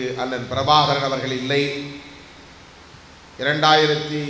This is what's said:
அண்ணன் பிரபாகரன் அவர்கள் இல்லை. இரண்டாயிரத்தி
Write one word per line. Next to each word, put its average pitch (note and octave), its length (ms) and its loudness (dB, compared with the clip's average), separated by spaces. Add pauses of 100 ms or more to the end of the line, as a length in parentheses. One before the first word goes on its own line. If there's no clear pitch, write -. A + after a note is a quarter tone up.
(220)
அண்ணன் B2+ 300 -6
பிரபாகரன் C#3+ 560 2
அவர்கள் C3 320 -4
இல்லை. C#3 220 0 (1800)
இரண்டாயிரத்தி D3+ 880 2